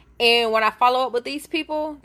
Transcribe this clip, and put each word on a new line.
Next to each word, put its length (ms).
And 320
when 140
I 60
follow 300
up 120
with 120
these 220
people 580